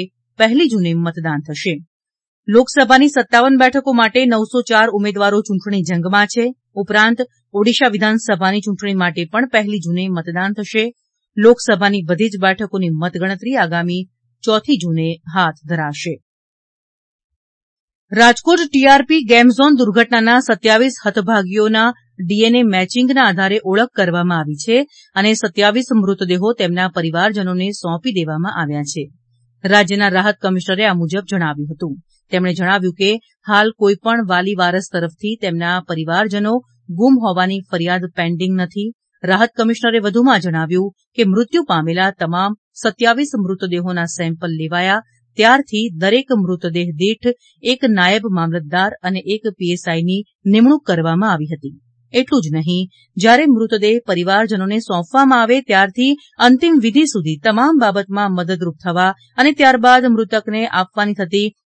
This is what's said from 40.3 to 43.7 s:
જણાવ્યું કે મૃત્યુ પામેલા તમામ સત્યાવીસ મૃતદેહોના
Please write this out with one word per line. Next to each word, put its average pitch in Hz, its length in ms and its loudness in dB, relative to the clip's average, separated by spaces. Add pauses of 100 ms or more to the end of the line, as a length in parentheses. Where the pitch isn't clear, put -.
જણાવ્યું 175 520 -2 (220)
કે 240 100 0
મૃત્યુ 240 400 0
પામેલા 175 460 0
તમામ 185 460 -4 (180)
સત્યાવીસ 233 640 -2
મૃતદેહોના 180 640 -4